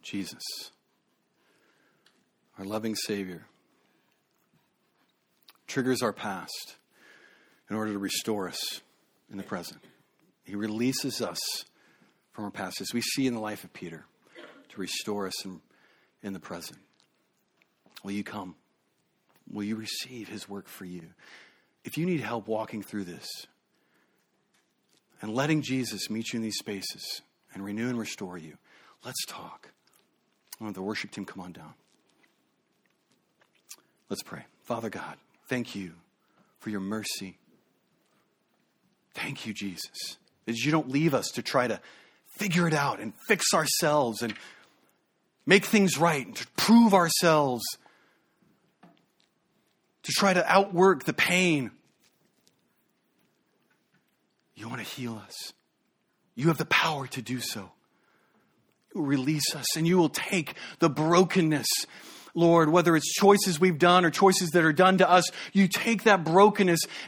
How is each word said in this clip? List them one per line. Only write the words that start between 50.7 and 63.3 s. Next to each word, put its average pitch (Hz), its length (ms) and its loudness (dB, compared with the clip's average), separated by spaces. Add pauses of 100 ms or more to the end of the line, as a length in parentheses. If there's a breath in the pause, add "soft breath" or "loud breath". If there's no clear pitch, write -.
the 151 100 -2
pain. 170 560 2 (2750)
You 107 120 -14
want 120 140 -10
to - 60 -12
heal 117 360 -8
us. - 300 -16 (800)
You 135 140 0
have 160 100 2
the 156 80 -2
power 151 400 0
to 127 160 -10
do 123 180 -6
so. 101 300 -10 (1300)
You 202 60 -2
will 143 60 0
release 143 480 0
us 143 220 -4
and 165 100 2
you 185 120 4
will 160 100 6
take - 460 -4 (240 loud breath)
the 170 100 6
brokenness, 156 800 2 (640 loud breath)
Lord, 165 360 6
whether 170 260 6
it's 151 180 0
choices 196 460 6